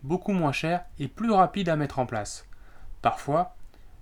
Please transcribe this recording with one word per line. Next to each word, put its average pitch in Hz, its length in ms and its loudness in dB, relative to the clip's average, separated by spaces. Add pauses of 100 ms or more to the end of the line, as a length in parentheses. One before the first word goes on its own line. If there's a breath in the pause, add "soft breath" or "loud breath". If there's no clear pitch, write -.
beaucoup 175 300 0
moins 160 200 4
cher 170 320 -2 (140)
et 139 100 -4
plus 226 220 -2
rapide 190 380 6
à 160 80 4
mettre 143 220 -2
en 123 80 2
place. 107 400 -6 (560 soft breath)
Parfois, 151 520 2 (460 soft breath)